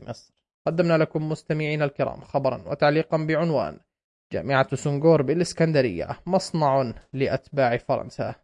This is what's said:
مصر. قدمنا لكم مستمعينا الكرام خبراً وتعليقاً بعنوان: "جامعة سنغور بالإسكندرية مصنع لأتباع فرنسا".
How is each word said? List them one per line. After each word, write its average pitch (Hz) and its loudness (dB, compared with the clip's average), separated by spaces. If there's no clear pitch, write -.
مصر. - -16
قدمنا 165 4
لكم 156 0
مستمعينا 151 -2
الكرام - -4
خبراً 131 -2
وتعليقاً 151 2
بعنوان: 151 0
"جامعة 131 0
سنغور 147 2
بالإسكندرية 143 0
مصنع 143 0
لأتباع 131 0
فرنسا". 117 -6